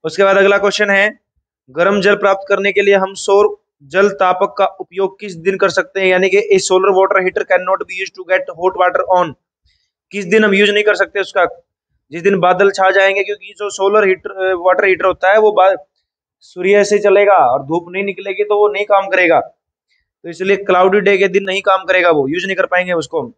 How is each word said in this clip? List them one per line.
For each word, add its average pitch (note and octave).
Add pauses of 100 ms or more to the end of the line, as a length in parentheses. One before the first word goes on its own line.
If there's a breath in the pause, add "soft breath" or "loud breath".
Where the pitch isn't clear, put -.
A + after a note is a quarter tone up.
उसके D#3+
बाद G3
अगला G3+
question G3+
है, G3 (500)
गर्म F#3
जल G3+
प्राप्त G3
करने G3
के G3
लिए G3+
हम F#3+
सौर G3+ (280)
जल F#3+
तापक F#3+
का G3
उपयोग F#3+
किस G3
दिन F#3
कर G3
सकते F#3
हैं, F#3+
यानी F#3
कि G3
a F#3+
solar F#3+
water F#3+
heater F3
cannot F#3
be F#3
used F#3+
to F3
get F#3
hot F3+
water F3+ (120)
on, E3+ (800)
किस G3
दिन G#3+
हम G3+
यूज G3+
नहीं G#3
कर G#3
सकते G3
उसका, F#3 (680)
जिस E3+
दिन G3
बादल F#3+
छा F#3+
जाएंगे, G3
क्योंकि G3+
जो G#3
solar G3+
heater, F#3+
water F3+
heater F#3
होता F#3
है A3
वो G#3+
बा-, F#3+ (600)
सूर्य G3
से G3+
चलेगा G3+
और C#3
धूप E3
नहीं F#3+
निकलेगी G3
तो G#3
वो G#3
नहीं G3+
काम G3
करेगा, F3+
तो -
इसलिए F#3+
cloudy F#3+
day G3
के G3
दिन F#3+
नहीं F#3+
काम F#3+
करेगा F#3
वो, D3
यूज F3
नहीं F#3+
कर F#3
पाएंगे F3+
उसको D#3+
हम। A#2+